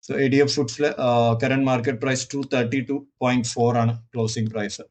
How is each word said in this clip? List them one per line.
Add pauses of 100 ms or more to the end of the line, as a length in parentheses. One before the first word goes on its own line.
So,
എ
ഡി
എഫ്
ഫുഡ്സിൽ,
ആ,
കറന്റ്
മാർക്കറ്റ്
പ്രൈസ്
ടു
തേർട്ടി
ടു (140)
പോയിന്റ്
ഫോർ
ആണ്
ക്ലോസിംഗ്
പ്രൈസ്.